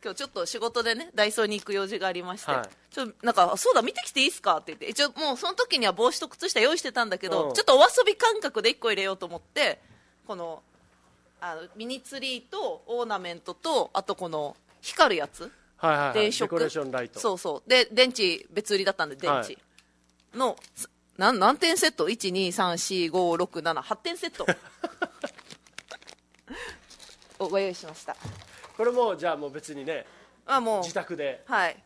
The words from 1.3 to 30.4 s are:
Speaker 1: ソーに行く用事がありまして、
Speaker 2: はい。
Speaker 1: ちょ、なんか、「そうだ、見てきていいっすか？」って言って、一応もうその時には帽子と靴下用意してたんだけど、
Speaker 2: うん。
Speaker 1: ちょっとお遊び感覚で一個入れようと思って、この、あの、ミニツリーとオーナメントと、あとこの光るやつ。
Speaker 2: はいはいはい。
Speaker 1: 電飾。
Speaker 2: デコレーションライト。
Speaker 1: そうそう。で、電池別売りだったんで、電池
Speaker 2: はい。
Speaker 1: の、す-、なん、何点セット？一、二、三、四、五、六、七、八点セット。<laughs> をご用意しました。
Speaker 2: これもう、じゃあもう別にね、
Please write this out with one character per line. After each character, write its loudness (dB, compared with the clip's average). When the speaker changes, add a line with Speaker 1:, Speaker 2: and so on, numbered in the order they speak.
Speaker 1:
ソ 0
ー 2
に -2
行 -10
く -6
用 -2
事 -6
が -2
あ 0
り -6
ま -10
し -14
て、 -2
Speaker 2:
は 0
い。 -14
Speaker 1:
ち -6
ょ、 -6
な 2
ん 2
か、 6
「そ 4
う 8
だ、 6
見 -2
て -8
き -12
て 2
い 4
い 4
っ 0
す -12
か？」 4
っ -8
て -12
言 -12
っ -20
て、 -12
一 0
応 0
も -2
う -8
そ -4
の -4
時 0
に 2
は 4
帽 2
子 -6
と -8
靴 -6
下 2
用 6
意 -2
し -6
て -6
た 0
ん -6
だ -4
け -6
ど、 0
Speaker 2:
う -2
ん。 -4
Speaker 1:
ち 2
ょ 2
っ 2
と 8
お 12
遊 8
び 2
感 4
覚 -4
で 4
一 -4
個 -2
入 2
れ 0
よ 0
う -14
と -10
思 -10
っ -12
て、 -2
こ -8
の、 -10
あ -8
の、 -12
ミ -12
ニ -10
ツ -14
リ -6
ー -12
と -8
オ -4
ー -2
ナ -4
メ -8
ン -14
ト -12
と、 0
あ -2
と -2
こ -8
の -6
光 2
る -2
や -4
つ。 -16
Speaker 2:
は 2
い 2
は 2
い 0
は 0
い。 -6
Speaker 1:
電 2
飾。 -2
Speaker 2:
デ -4
コ -2
レ 2
ー 0
シ -4
ョ -4
ン -8
ラ -4
イ -8
ト。 -16
Speaker 1:
そ 0
う -10
そ -6
う。 -20
で、 6
電 4
池 -2
別 -4
売 4
り 0
だ 2
っ -4
た 0
ん -8
で、 -12
電 -4
池 4
Speaker 2:
は -2
い。 -14
Speaker 1:
の、 -2
す-、 -10
な 6
ん、 0
何 6
点 2
セ 4
ッ 2
ト？ -2
一、 -2
二、 -2
三、 0
四、 -2
五、 2
六、 -2
七、 -2
八 -6
点 -8
セ -8
ッ -8
ト。 -6
<laughs> 2
を -2
ご 0
用 0
意 -6
し -14
ま -16
し -20
た。 -10
Speaker 2:
こ 0
れ 4
も 4
う、 -2
じ -4
ゃ 2
あ -2
も -8
う -8
別 -12
に -10
ね、 -6